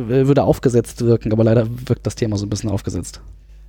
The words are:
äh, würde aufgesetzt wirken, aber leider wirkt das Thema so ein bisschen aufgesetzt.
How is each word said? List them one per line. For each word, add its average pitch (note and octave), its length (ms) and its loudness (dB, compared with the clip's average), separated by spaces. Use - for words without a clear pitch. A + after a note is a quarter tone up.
äh, C3+ 180 2
würde C3+ 160 4
aufgesetzt A#2+ 600 0
wirken, A#2 280 2
aber A2 100 4
leider A2+ 240 4
wirkt - 200 -2
das G#2+ 80 -6
Thema G#2+ 220 -2
so G2+ 100 -4
ein G#2 40 -6
bisschen G#2 200 -6
aufgesetzt. F#2+ 500 -6